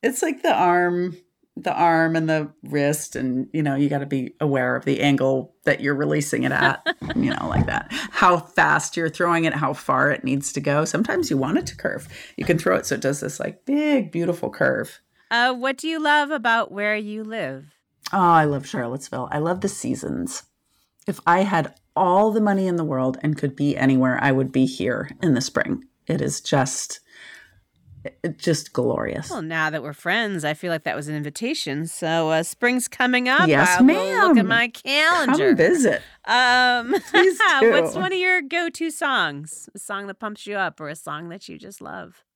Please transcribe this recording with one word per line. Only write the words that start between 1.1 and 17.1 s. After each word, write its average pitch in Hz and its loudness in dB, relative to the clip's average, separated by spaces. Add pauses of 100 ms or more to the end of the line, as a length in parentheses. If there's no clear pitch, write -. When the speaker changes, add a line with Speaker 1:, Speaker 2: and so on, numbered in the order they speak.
Speaker 1:
the 175 -4
arm 165 4
and 160 0
the 151 0 (120)
wrist, 147 -2
and, 127 -2
you 160 0
know, 143 0
you 143 2
gotta 143 -2
be 139 -4
aware 131 0
of 131 -4
the 139 0
angle 135 2 (100)
that 143 2
you're 139 0
releasing 147 -2
it 131 0
at, - 0 (160)
Speaker 2:
<laughs> - -8
Speaker 1:
you - 0
know, - -4
like - 2
that. - -4
How - 2
fast 151 0
you're 165 -2
throwing 170 0
it, 160 0
how 143 -2
far 139 0
it - -4
needs 139 -2
to 143 -4
go. 147 0
Sometimes 226 -2
you 143 2
want 135 0
it 359 -2
to - -12
curve. - -6 (280)
You - -6
can 160 2
throw 180 2
it - -2
so 135 -2
it 113 -6
does 143 -2
this, - -8
like, - -8
big, 277 0
beautiful 170 -2
curve. - -2 (320)
Speaker 2:
Uh, 240 2
what 269 -4
do 311 -8
you 320 -4
love 294 2
about 233 0
where 208 -2
you 214 -8